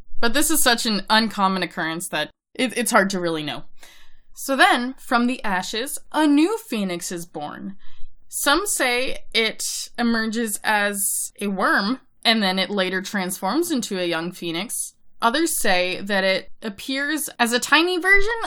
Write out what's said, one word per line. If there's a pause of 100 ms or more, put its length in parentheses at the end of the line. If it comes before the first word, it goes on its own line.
(200)
but
this
is
such
an
uncommon
occurrence
that (240)
it,
it's
hard
to
really
know. (680)
So
then,
from
the
ashes, (120)
a
new
phoenix
is
born. (520)
Some
say (140)
it
emerges
as
a
worm, (240)
and
then
it
later
transforms
into
a
young
phoenix. (260)
Others
say
that
it (140)
appears (100)
as
a
tiny
version (140)